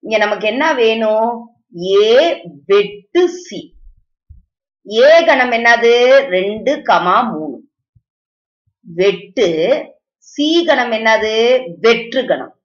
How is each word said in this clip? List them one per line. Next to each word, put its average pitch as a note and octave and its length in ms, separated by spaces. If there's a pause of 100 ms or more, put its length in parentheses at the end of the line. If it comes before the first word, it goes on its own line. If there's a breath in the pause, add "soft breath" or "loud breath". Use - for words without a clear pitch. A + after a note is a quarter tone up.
இங்க G#3+ 120 (100)
நமக்கு G#3 260
என்ன C#4 140 (160)
வேணும்? A3+ 500 (680)
A A3 160 (560)
வெட்டு - 520 (200)
C. - 160 (1500)
A - 20 (180)
கணம் B3+ 280
என்னது? A#3 360 (420)
ரெண்டு, G#3 380 (580)
மூணு. D#3 260 (1300)
வெட்டு F#3 600 (840)
C D4 160 (200)
கணம் B3 300
என்னது? A3 360 (500)
வெற்று A#3 460
கணம். C3+ 240 (100)